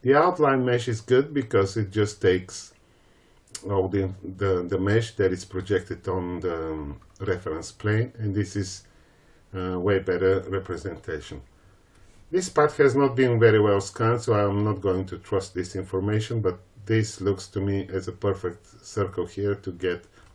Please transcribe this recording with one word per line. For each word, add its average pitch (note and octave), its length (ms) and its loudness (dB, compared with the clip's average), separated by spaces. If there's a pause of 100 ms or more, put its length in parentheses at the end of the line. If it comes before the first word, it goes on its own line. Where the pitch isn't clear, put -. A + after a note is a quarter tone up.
The C3 140 4
outline D3+ 500 4
mesh A#2+ 220 0
is A2+ 140 -4
good C#3 320 2
because A#2 440 0
it G2+ 140 -4
just G#2 280 -2
takes F#2 540 0 (960)
all F#2+ 180 2
the, F#2+ 240 0 (120)
the, F#2 400 0
the F2+ 160 -2
mesh G#2+ 380 2
that F#2+ 140 4
is F2+ 140 -6
projected F#2 640 -4
on F2+ 320 -4
the, D#2+ 320 -4
um, D2 280 -10 (200)
reference F2+ 520 -6
plane, G#2+ 460 -2
and G#2 160 -4
this G2 220 -2
is, G2 320 -8 (680)
uh, F#2 240 -4
way F#2+ 200 2
better F#2 480 2
representation. E2 920 -8 (920)
This F#3 160 -2
part D3 300 2
has C3+ 180 6
not C3+ 200 4
been B2 240 4
very A2 200 8
well G2+ 220 4
scanned, A#2 400 0
so A#2 120 0
I'm G2+ 300 2
not G2+ 160 0
going F#2+ 280 0
to F#2 100 -10
trust - 360 -4
this F2+ 220 -6
information, G#2 680 -2
but F#2 180 -2 (260)
this A2 340 0
looks G2 280 -2
to - 120 -6
me G2 320 -2
as F#2+ 160 -4
a F2+ 60 -8
perfect - 720 -6
circle F#2+ 400 -4
here G2+ 280 -4
to G2 200 -8
get F2 340 -4 (280)